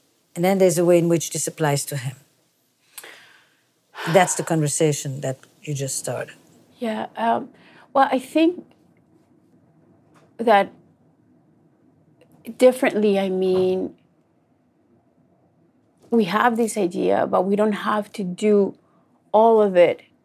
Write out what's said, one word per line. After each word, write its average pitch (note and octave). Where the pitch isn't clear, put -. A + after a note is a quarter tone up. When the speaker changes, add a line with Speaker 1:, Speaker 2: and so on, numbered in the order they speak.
Speaker 1:
And E3+
then F#3+
there's F3+
a F3
way F3
in E3+
which E3+
this -
applies D3
to D3
him. C3
That's F3
the -
conversation D3
that C3+
you D3+
just C3+
started. B2+
Speaker 2:
Yeah, A3
um, A3+
well, C4+
I C4
think E4
that G#3+
differently, G#3+
I G3
mean, F#3
we A3+
have G#3+
this A3
idea, F#3
but F#3
we G3
don't G#3
have G#3
to G#3
do G3
all A3
of G3
it, E3+